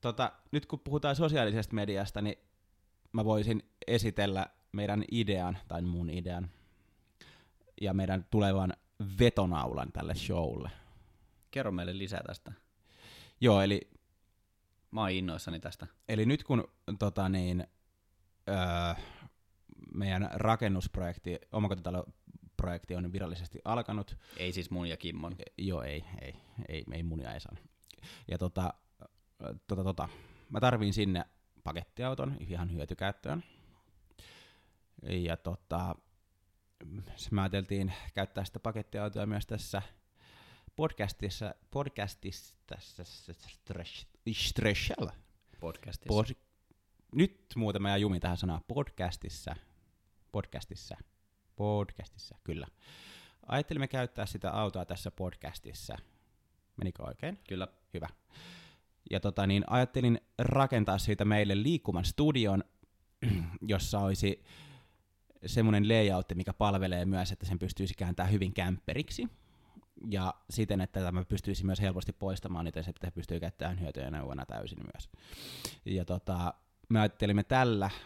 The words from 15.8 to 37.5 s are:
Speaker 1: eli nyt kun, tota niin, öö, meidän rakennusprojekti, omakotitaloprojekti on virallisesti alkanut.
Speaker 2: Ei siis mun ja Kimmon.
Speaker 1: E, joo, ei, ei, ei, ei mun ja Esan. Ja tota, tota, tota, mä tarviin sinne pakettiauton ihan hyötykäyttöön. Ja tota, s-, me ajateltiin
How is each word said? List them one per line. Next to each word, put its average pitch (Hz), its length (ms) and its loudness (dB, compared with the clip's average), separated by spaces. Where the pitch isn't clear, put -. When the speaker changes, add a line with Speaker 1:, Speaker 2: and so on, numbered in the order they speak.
Speaker 1:
eli 110 160 4
nyt 139 180 4
kun, - 240 2
tota 98 300 2
niin, 90 380 2
öö, 98 60 0
meidän 95 400 0
rakennusprojekti, 95 1040 0
omakotitaloprojekti 90 1400 -4
on 87 180 -4
virallisesti 87 520 -6
alkanut. 107 520 -2
Speaker 2:
Ei 90 160 -2
siis 87 180 -6
mun 87 180 -2
ja 80 80 -4
Kimmon. 82 360 -8
Speaker 1:
E, - 300 -10
joo, 90 180 -2
ei, 71 240 -6
ei, - 140 -12
ei, 78 220 -6
ei 82 120 -6
mun 82 160 -2
ja 58 140 -8
Esan. - 240 -12
Ja 87 100 -4
tota, 90 360 -2
tota, 95 160 0
tota, 92 260 0
mä 110 100 -2
tarviin 107 340 4
sinne 98 320 2
pakettiauton 131 760 -4
ihan 85 340 -4
hyötykäyttöön. 95 720 -4
Ja 87 340 -2
tota, 85 580 -4
s-, - 160 -8
me 101 100 2
ajateltiin 95 520 -2